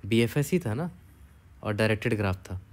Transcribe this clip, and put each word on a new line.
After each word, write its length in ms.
बीएफ़एस 460
ही 80
था 140
ना, 160
और 100
डायरेक्टेड 440
ग्राफ 260
था 160